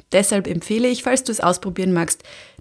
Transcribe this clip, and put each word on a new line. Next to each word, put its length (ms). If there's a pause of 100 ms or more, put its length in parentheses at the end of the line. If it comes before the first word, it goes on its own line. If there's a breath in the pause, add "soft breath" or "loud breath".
(120)
Deshalb 360
empfehle 420
ich, 120
falls 220
du 80
es 80
ausprobieren 540
magst, 300 (380 loud breath)